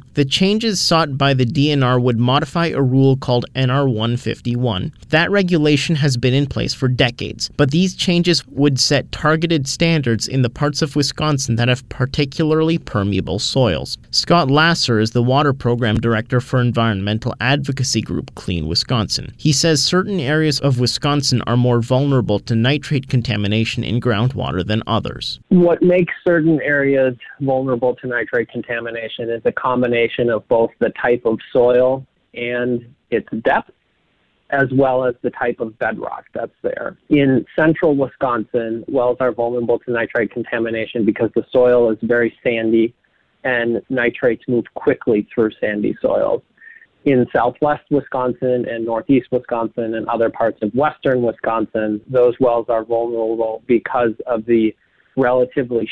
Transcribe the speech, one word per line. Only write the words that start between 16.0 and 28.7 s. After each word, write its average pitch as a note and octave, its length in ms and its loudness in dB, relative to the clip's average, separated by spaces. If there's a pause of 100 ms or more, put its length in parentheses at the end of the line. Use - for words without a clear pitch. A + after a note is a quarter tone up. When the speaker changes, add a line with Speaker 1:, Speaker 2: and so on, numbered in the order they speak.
Speaker 1:
for B2+ 220 0
environmental A2 800 0
advocacy C3 600 -2
group - 320 -6
Clean D#2+ 340 -4
Wisconsin. - 720 -4
He D#3 140 2
says D#3 300 2
certain F#3 380 -2
areas D3+ 400 0
of C3 200 0
Wisconsin C#3+ 640 0
are A#2+ 100 0
more A#2+ 240 2
vulnerable B2+ 600 0
to - 140 -4
nitrate C3+ 540 0
contamination A2 720 0
in G#2 200 -2
groundwater G2 640 -2
than G#2+ 200 -2
others. - 640 -4
Speaker 2:
What E3+ 320 4
makes F3+ 320 2 (100)
certain D#3+ 380 2
areas C#3 560 0 (240)
vulnerable C3 560 -2
to - 100 -12
nitrate A#2+ 440 -4
contamination A#2 800 -8